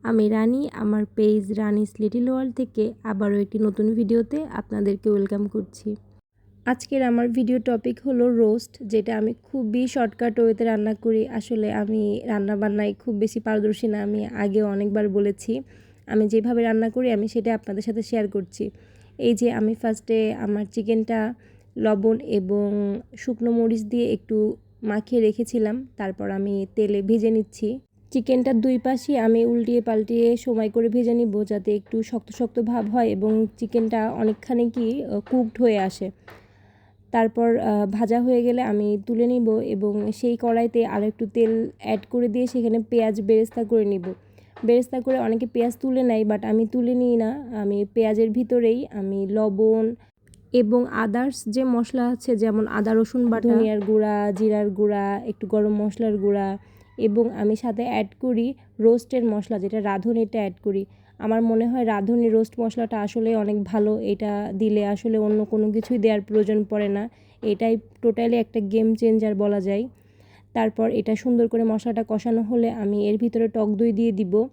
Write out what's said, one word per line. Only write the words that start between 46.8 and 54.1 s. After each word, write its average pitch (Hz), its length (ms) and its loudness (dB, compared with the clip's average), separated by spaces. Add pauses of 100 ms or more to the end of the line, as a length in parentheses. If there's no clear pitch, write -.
নিই 247 220 2
না। 240 280 -2 (180)
আমি 202 220 0 (100)
পেঁয়াজের 220 360 2
ভিতরেই 240 560 2
আমি 196 440 -4
লবণ 220 640 2 (580)
এবং 247 340 4 (180)
others 240 460 -4
যে 254 140 0
মশলা 240 440 0
আছে, 247 280 0
যেমন 214 300 0
আদা 214 280 0
রসুন 233 320 2
বাটা, 226 220 2
ধনিয়ার 220 320 4
গুঁড়া, 208 520 2